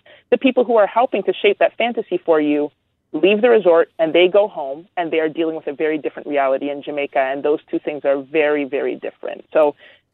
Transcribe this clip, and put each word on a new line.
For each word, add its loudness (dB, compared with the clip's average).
the 2
people 2
who 0
are 4
helping 0
to -2
shape 0
that 0
fantasy -4
for 2
you 0
leave 2
the 4
resort 4
and 0
they 6
go 2
home -10
and -6
they 0
are 0
dealing -4
with -10
a -6
very -2
different -10
reality -2
in -8
Jamaica. -4
And -4
those 0
two -4
things -8
are 0
very, -2
very -4
different. -12
So 2